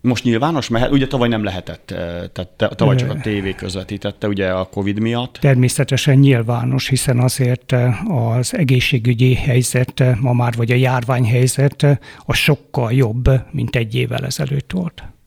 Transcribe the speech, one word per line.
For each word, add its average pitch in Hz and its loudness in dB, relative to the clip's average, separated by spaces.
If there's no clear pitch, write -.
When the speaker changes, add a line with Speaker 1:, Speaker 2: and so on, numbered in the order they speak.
Speaker 1:
Most 123 -2
nyilvános 127 0
mehet? 120 0
Ugye 139 2
tavaly 120 0
nem 110 -2
lehetett, 92 -8
eh, 90 -8
tehát 90 -10
te-, 107 -2
tavaly 135 2
csak 127 -2
a - -6
Speaker 2:
Ö. 104 -2
Speaker 1:
T - -6
V 95 -4
közvetítette, 98 -6
ugye 98 -2
a 92 -2
covid 101 -4
miatt. 120 -4
Speaker 2:
Természetesen 131 2
nyilvános, 123 2
hiszen 127 0
azért, 127 0
eh, 123 0
az 123 -2
egészségügyi 127 2
helyzet, 127 0
eh, 127 4
ma 127 0
már, 120 0
vagy 117 0
a 123 2
járványhelyzet, 127 0
eh, 143 4
az 175 0
sokkal 131 -2
jobb, 123 2
mint 120 -4
egy 113 -4
évvel 123 -2
ezelőtt 135 -4
volt. 180 -6